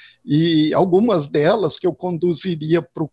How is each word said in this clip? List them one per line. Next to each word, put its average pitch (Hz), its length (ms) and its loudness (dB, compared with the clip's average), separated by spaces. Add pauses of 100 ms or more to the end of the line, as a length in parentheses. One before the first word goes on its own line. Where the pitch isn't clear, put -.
(240)
E 156 500 2
algumas 185 560 2
delas 170 500 0
que 185 80 -2
eu 170 80 -4
conduziria 170 840 -2
pro 160 320 -8